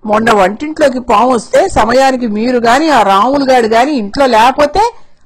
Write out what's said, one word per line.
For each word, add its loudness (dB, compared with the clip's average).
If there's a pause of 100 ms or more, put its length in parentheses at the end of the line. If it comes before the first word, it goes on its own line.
మొన్న 0
వంటింట్లోకి 0
పాము 0
వస్తే 0
సమయానికి 0
మీరు -2
గాని 0
ఆ 2
రాములు 0
గాడు 2
గాని 0
ఇంట్లో -2
లేకపోతే 0 (320)